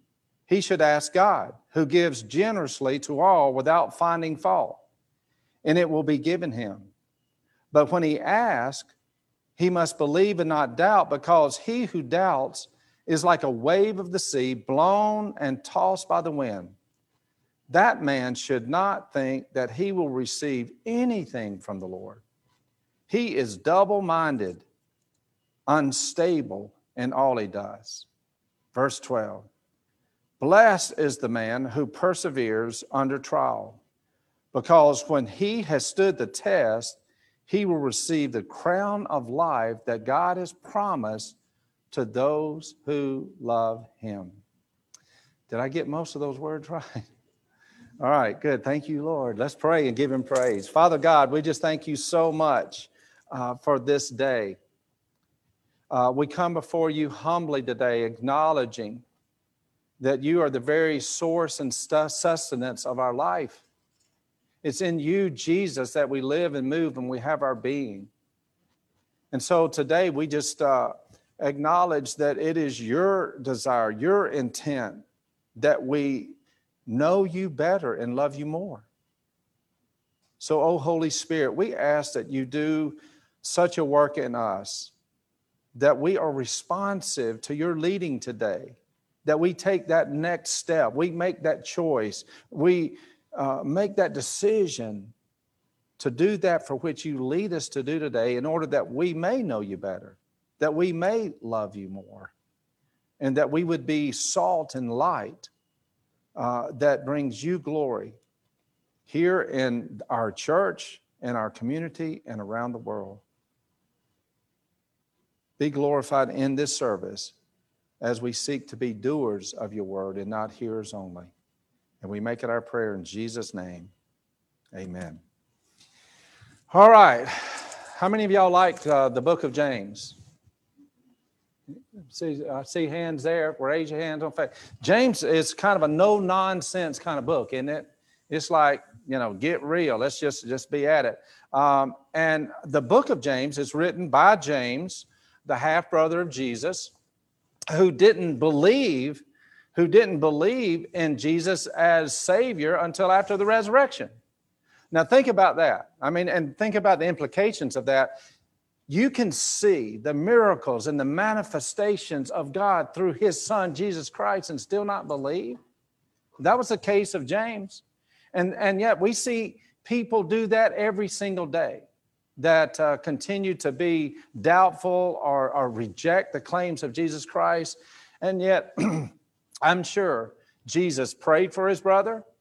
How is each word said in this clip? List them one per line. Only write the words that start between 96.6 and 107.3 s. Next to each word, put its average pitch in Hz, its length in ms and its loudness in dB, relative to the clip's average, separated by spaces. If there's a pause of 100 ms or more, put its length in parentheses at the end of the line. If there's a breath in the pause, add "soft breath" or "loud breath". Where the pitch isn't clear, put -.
for 139 100 -6
which 156 280 -6
you 151 140 -6
lead 160 340 -2
us 160 160 -4
to 139 160 -6
do 151 160 -4
today, 123 380 0
in 123 80 -4
order 160 200 -2
that 139 240 0
we 165 240 -2
may 190 300 -2
know 127 160 -2
you 98 160 -6
better, 95 420 -10 (420)
that 151 140 2
we 180 200 0
may 190 480 -2
love 110 340 -6
you 98 140 -12
more, 98 420 -18 (880)
and 135 160 0
that 135 160 2
we 165 140 0
would 165 200 -2
be 147 280 -2
salt 175 640 -2
and 127 140 -4
light, 131 600 -4 (880)
uh, 123 360 -4
that 131 320 2
brings 135 380 -4